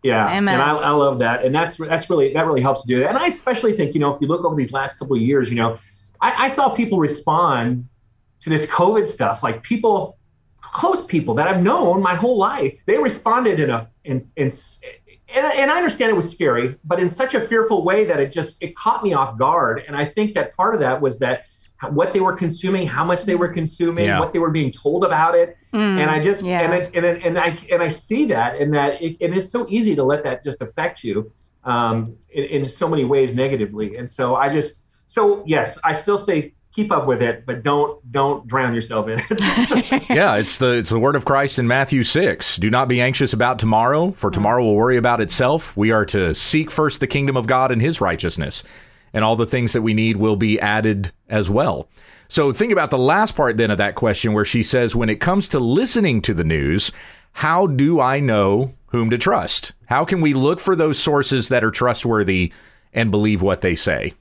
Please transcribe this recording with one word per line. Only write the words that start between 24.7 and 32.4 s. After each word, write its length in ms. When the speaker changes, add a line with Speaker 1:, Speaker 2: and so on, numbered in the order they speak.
Speaker 1:
told 320
about 300
it. 220
Speaker 2:
Mm, 280
Speaker 1:
And 100
I 100
just, 240
Speaker 2:
yeah. 160
Speaker 1:
and 140
it, 200
and 120
it, 180
and 140
I, 180
and 120
I 60
see 380
that, 340
and 140
that 260
it, 200
and 140
it's 160
so 180
easy 280
to 60
let 220
that 200
just 160
affect 440
you, 280
um, 520
in, 100